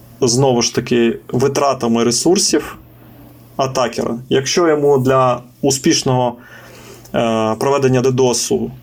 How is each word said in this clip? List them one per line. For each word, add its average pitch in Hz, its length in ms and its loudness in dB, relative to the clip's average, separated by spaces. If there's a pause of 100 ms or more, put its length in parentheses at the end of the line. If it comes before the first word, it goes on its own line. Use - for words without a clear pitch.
(220)
знову 127 400 2
ж - 140 -4
таки, 117 440 0 (120)
витратами 127 720 0
ресурсів 156 760 0 (800)
атакера. 123 580 -2 (140)
Якщо 135 380 0
йому 143 300 2
для 127 440 2 (200)
успішного, 131 760 0 (800)
е, 113 440 0
проведення 135 420 2
дедосу 123 680 0 (120)